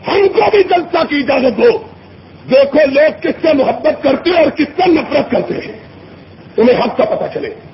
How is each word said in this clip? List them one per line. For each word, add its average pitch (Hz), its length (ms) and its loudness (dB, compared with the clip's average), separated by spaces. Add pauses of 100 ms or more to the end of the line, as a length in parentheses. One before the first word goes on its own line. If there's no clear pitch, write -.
ہم 392 200 2
کو 427 220 0
بھی 403 120 4
جلسہ 349 460 0
کی 294 80 -4
اجازت 262 420 0
دو۔ 233 200 2 (720)
دیکھو - 280 4 (140)
لوگ 294 300 2
کس 320 200 -4
سے 320 100 2
محبت - 500 -2
کرتے 277 280 0
ہیں 359 60 0
اور 302 140 4
کس - 160 -2 (100)
سے 359 160 2
نفرت 277 380 0
کرتے - 240 -2
ہیں، - 240 -10 (800)
انہیں 240 240 4
حق 233 160 -2
کا 165 80 0
پتہ 180 200 -4 (100)
چلے۔ - 160 -6 (240)